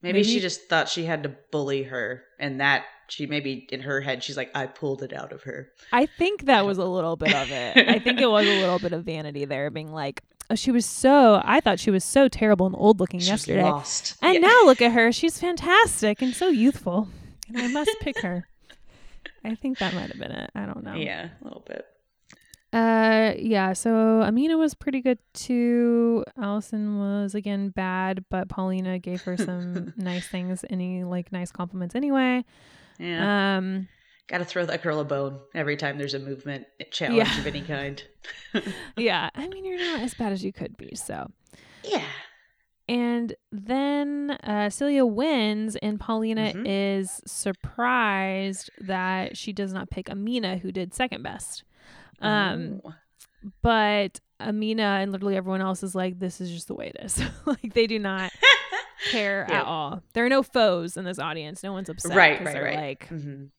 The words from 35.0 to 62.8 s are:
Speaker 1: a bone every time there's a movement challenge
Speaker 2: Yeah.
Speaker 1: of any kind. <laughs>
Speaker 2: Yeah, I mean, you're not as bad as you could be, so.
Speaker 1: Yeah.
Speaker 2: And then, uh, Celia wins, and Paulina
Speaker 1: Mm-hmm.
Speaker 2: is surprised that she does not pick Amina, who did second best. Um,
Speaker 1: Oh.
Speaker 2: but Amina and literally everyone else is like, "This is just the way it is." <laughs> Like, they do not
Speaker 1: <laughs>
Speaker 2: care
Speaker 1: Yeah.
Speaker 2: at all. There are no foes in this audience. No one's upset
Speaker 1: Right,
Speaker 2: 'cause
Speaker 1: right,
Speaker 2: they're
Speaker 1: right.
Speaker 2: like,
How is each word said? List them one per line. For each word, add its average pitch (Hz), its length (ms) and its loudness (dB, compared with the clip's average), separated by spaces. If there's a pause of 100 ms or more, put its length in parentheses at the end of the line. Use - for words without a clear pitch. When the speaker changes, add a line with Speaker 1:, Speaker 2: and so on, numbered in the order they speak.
Speaker 1:
a 147 40 -2
bone 139 360 -4 (140)
every 147 240 -2
time 143 180 -4
there's 143 180 -6
a 139 40 -6
movement 139 480 -10 (240)
challenge 233 260 -2 (120)
Speaker 2:
Yeah. - 120 -2
Speaker 1:
of 139 60 -6
any 147 160 -6
kind. 139 400 -6 (500)
<laughs> - 460 -6
Speaker 2:
Yeah, 208 360 0
I 302 140 -8
mean, 381 160 -12
you're 370 140 -6
not 339 220 -4
as 247 140 -6
bad 214 180 -4
as 190 120 -6
you 196 80 -6
could - 240 -12
be, - 180 -16
so. - 360 -10 (540)
Speaker 1:
Yeah. 403 200 -2 (840)
Speaker 2:
And 240 480 -2 (180)
then, 285 800 -2 (100)
uh, 208 280 -2
Celia 277 360 2
wins, 220 720 0
and 214 240 -4
Paulina 220 540 -2
Speaker 1:
Mm-hmm. 214 120 -6
Speaker 2:
is 196 600 -2
surprised 196 1400 -2 (100)
that 185 560 -4
she - 160 -8
does 190 200 -6
not 185 180 -8
pick - 200 -10
Amina, 202 480 -4
who 185 140 -8
did 180 220 -6
second - 280 -4
best. - 420 -12 (560)
Um, 196 640 -2
Speaker 1:
Oh. - 100 -16 (680)
Speaker 2:
but 208 580 2 (200)
Amina 214 600 0
and 196 120 -4
literally 196 240 -2
everyone 190 240 -2
else 190 240 -2
is 185 100 -8
like, 185 240 -4
"This 185 220 -6
is 180 100 -8
just 170 160 -12
the - 80 -10
way - 200 -10
it - 100 -14
is." 208 180 -4 (120)
<laughs> - 120 -10
Like, 240 280 -4
they 226 120 4
do 220 140 -4
not 190 320 -4 (360)
Speaker 1:
<laughs> - 420 -8
Speaker 2:
care 202 380 -2
Speaker 1:
Yeah. - 120 0
Speaker 2:
at - 60 -2
all. 160 360 -6 (120)
There 233 100 0
are 247 40 2
no 269 140 4
foes 180 540 0
in 185 80 -10
this 180 160 -8
audience. 156 420 -8
No 196 100 -8
one's 190 160 -8
upset 170 280 -4
Speaker 1:
Right, 160 220 8
Speaker 2:
'cause 175 80 -6
Speaker 1:
right, 147 80 -4
Speaker 2:
they're 135 100 -4
Speaker 1:
right. - 120 -4
Speaker 2:
like, 143 320 -8